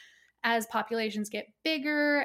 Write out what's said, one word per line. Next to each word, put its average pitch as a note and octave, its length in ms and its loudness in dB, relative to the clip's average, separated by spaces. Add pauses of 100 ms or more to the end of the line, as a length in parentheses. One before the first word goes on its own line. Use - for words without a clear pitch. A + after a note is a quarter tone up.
(420)
as A3+ 240 0
populations G#3+ 640 -2
get - 180 -8 (160)
bigger D4 640 2